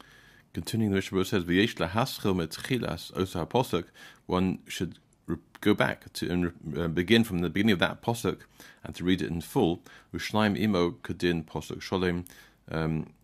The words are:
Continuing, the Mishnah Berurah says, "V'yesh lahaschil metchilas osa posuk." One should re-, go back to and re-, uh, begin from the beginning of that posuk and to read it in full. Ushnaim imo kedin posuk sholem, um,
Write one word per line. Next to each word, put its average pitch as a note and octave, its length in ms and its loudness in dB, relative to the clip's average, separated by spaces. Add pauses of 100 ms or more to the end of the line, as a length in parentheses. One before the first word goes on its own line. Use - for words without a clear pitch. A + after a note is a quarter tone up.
(520)
Continuing, G#2+ 380 0
the G2 60 4
Mishnah F#2+ 220 0
Berurah F2+ 80 2
says, F#2 180 0
"V'yesh F#2 320 4
lahaschil G2 580 0
metchilas E2 840 -4
osa F2 300 -2
posuk." A#2 380 0 (420)
One F#2 400 0
should - 320 -8 (280)
re-, E2+ 100 -4 (240)
go G#2 140 4
back - 400 -2
to - 140 -6
and F2 180 0
re-, D#2+ 360 -6
uh, E2+ 60 0
begin F2+ 340 4
from F#2+ 180 -2
the F2 100 0
beginning G2+ 240 4
of E2 40 2
that F2 240 0
posuk A#2 380 -2 (420)
and - 140 -12
to E2+ 80 -6
read F2+ 180 2
it - 80 -4
in E2 120 -4
full. E2+ 400 0 (300)
Ushnaim G#2 460 0
imo F2+ 340 2 (100)
kedin E2+ 420 0
posuk - 360 -8
sholem, F2+ 460 -2 (460)
um, D#2+ 400 -2 (120)